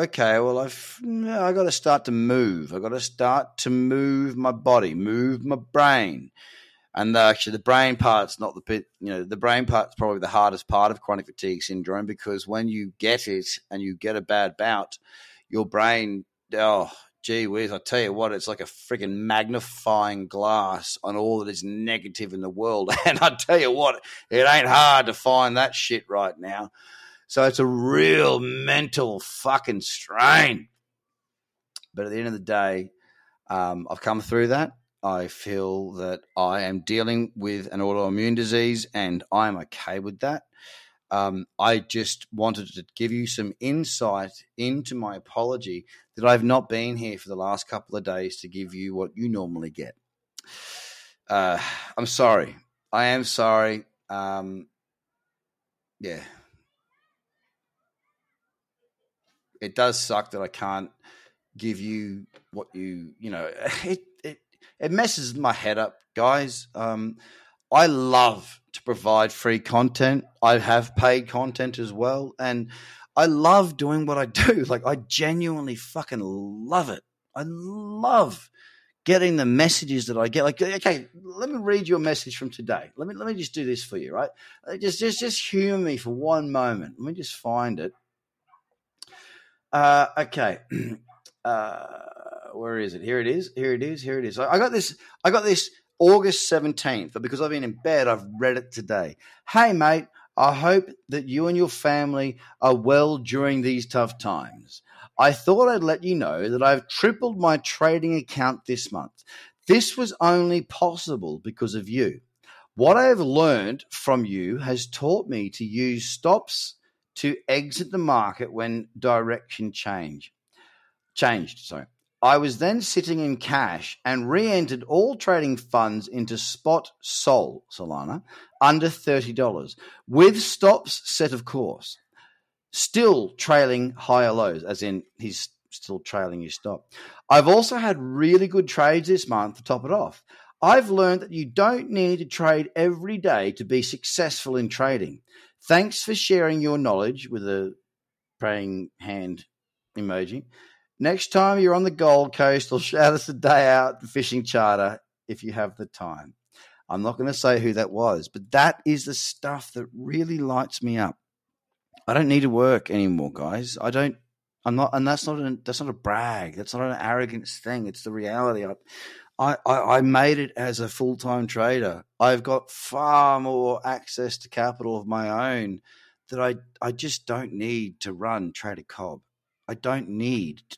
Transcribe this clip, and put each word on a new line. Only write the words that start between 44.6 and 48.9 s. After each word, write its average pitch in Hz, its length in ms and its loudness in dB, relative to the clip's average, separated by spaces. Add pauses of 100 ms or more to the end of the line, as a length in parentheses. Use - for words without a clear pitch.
my 107 200 -8
apology 117 680 -6 (300)
that 107 100 -2
I've 120 180 6
not 120 240 2
been 117 300 -4
here 110 200 -10
for 92 120 -18
the 98 60 -10
last 98 320 -6
couple 104 280 -10
of 101 80 -8
days 92 340 -6
to 92 100 -18
give 92 260 -12
you 95 220 -10